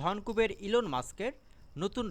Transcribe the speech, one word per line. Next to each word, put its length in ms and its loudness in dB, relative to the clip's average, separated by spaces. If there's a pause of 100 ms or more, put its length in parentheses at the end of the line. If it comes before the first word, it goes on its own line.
ধনকুবের 500 2 (160)
ইলন 280 4
মাস্কের 380 -2 (500)
নতুন 280 0